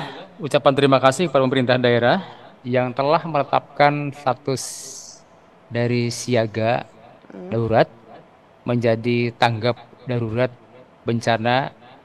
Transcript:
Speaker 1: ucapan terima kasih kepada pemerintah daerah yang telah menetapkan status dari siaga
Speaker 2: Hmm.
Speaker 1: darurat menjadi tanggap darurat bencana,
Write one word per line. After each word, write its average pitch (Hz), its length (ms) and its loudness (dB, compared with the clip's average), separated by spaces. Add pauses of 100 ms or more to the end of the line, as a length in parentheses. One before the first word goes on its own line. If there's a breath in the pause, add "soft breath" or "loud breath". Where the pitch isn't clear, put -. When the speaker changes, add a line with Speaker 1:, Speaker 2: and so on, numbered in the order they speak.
(400 loud breath)
Speaker 1:
ucapan 147 320 2
terima 139 240 4
kasih 131 320 4
kepada 139 160 2
pemerintah 127 320 2
daerah 123 480 2 (400 loud breath)
yang 123 320 -2
telah 147 240 2
menetapkan 143 960 0
status 127 480 -4 (1040)
dari 120 400 -2
siaga 113 800 -2 (480)
Speaker 2:
Hmm. 185 160 -12
Speaker 1:
darurat 113 380 2 (760)
menjadi 120 720 0
tanggap 117 400 0 (320)
darurat 120 400 -2 (560)
bencana, 120 720 -2 (300 loud breath)